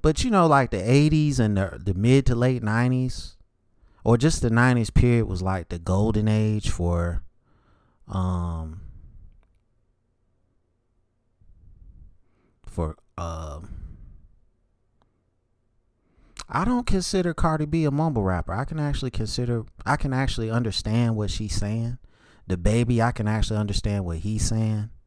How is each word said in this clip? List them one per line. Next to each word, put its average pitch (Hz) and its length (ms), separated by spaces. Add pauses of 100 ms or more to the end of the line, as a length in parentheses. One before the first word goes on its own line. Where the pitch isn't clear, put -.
but 156 220
you 254 60
know, 185 160
like, 139 240
the 101 200
eighties 147 480
and 107 180
the, 95 260
the 95 120
mid 127 320
to 123 80
late 123 280
nineties, 127 760 (680)
or 117 120
just 151 240
the 120 100
nineties 120 400
period 120 360
was, 90 160
like, 92 260
the 87 100
golden 104 500
age 107 420
for, 87 520 (880)
um, 85 720 (3750)
for, 80 300 (220)
um, 80 580 (2750)
I 156 160
don't 247 220
consider 180 460
Cardi 156 340
B 156 180
a 143 80
mumble 143 320
rapper. 92 280
I 117 120
can 160 160
actually 139 320
consider, 120 520 (220)
I 143 100
can 139 160
actually 127 380
understand 113 640
what 107 160
she's 107 240
saying. 113 440 (500)
The 92 80
Baby, 113 440
I 117 120
can 107 160
actually 107 300
understand 101 460
what 85 140
he's 104 300
saying. 110 420 (160)